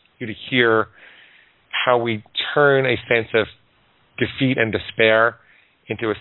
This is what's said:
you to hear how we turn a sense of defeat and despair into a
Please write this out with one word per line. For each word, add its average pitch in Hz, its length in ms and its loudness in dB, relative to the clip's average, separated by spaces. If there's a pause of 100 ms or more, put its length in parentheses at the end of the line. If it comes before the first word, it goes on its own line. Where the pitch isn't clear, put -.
(180)
you 123 80 -10
to 110 80 -10 (160)
hear 113 380 2 (800)
how - 280 0
we 117 260 -4 (300)
turn 139 320 4
a 123 100 0 (120)
sense 117 260 0
of 110 120 2 (720)
defeat 131 400 -2
and 110 140 0
despair 113 640 2 (520)
into 110 220 -4
a 104 100 -2